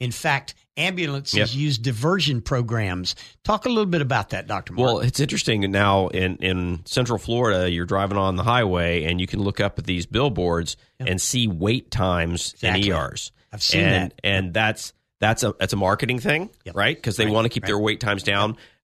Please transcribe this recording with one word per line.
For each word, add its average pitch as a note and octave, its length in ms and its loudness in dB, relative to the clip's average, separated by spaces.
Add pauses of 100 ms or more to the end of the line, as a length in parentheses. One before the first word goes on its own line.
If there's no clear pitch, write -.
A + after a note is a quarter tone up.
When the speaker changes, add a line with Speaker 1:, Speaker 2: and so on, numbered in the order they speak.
Speaker 1:
In B2 100 -6
fact, - 440 -2 (220)
ambulances D3 640 -2
Speaker 2:
Yep. G#2 160 2
Speaker 1:
use C#3 240 0
diversion C3+ 640 0
programs. A2 720 -2 (300)
Talk G#3+ 200 0
a B3+ 40 -2
little A3 180 2
bit E3+ 160 0
about B2 280 0
that, G2 180 -6
Doctor G2 240 -6
Mark. A#2 140 2
Speaker 2:
Well, A#2+ 140 2
it's B2 200 0
interesting A2+ 500 0
now G2 380 4
in, F#2 300 0
in F2+ 460 -2
Central A#2+ 340 0
Florida, G#2+ 520 2
you're F2 160 -2
driving G2 320 0
on F#2+ 160 2
the F2+ 80 0
highway F2+ 640 2
and F2 160 0
you F2+ 80 -2
can G2+ 120 -4
look G2 200 -2
up G2+ 180 -2
at E2 80 -8
these F2+ 200 -2
billboards F2 680 -2 (220)
Speaker 1:
Yep. B2+ 120 -4
Speaker 2:
and F#2 100 0
see B2 260 0
wait G2+ 460 -2
times F2 640 0
Speaker 1:
Exactly. G2+ 360 0
Speaker 2:
in - 20 2
E E2 60 0
Rs. - 320 -6 (220)
Speaker 1:
I've - 100 -8
seen F#2+ 200 2
Speaker 2:
And, F#2 280 2
Speaker 1:
that. - 140 -20
Speaker 2:
and F#2+ 300 0
that's, A2 380 -2 (280)
that's A2 240 2
a, G2+ 160 0
that's F#2+ 120 0
a A2 40 0
marketing G#2 420 0
thing, D#3+ 320 0 (140)
Speaker 1:
Yep. F#2 100 -14
Speaker 2:
right? A2 260 0
'Cause A2 160 -4
they A2 100 2
Speaker 1:
Right, G#2+ 80 2
Speaker 2:
wanna A2+ 160 2
keep A#2 120 -4
Speaker 1:
right. F#2+ 60 -4
Speaker 2:
their G#2 100 0
wait G#2+ 220 0
times G2+ 240 -2
down. G#2 260 2
Speaker 1:
Yep. - 80 -8 (260)